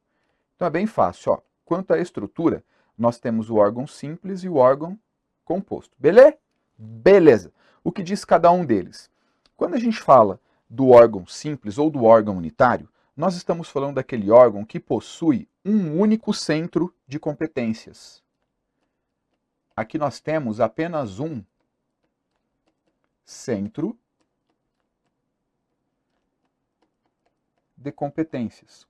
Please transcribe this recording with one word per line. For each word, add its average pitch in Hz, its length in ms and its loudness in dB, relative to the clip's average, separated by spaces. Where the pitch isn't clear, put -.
Então 175 140 -6
é - 20 -4
bem 180 160 -4
fácil, 101 460 -4
ó. - 80 -4
Quanto 185 280 -4
à 160 60 2
estrutura, 160 640 -6
nós 117 220 -2
temos 113 300 -6
o 113 80 -2
órgão 107 280 0
simples 180 600 -14
e - 20 -10
o 175 80 -6
órgão 147 420 0
composto. 165 560 -10
Beleza? 220 380 6
Beleza. 113 760 4
O - 80 -6
que 202 100 -10
diz 185 220 -8
cada 165 280 4
um 180 140 0
deles? 101 460 -6
Quando - 160 -6
a 269 60 -4
gente 226 200 -4
fala 110 400 4
do 127 220 2
órgão 113 360 6
simples 139 500 -12
ou 151 120 -2
do 139 160 -2
órgão 107 320 4
unitário, 87 500 -4
nós 175 180 -4
estamos 170 320 -8
falando 139 280 -8
daquele 117 360 -6
órgão 113 320 6
que 160 160 -12
possui - 680 -4
um 180 340 -2
único 214 340 0
centro 170 600 -6
de 139 140 -12
competências. - 1040 -10
Aqui 110 220 -8
nós 143 220 -6
temos 135 400 -6
apenas 123 600 -4
um 147 220 -10
centro 120 720 -10
de 131 120 -14
competências. 143 1000 -10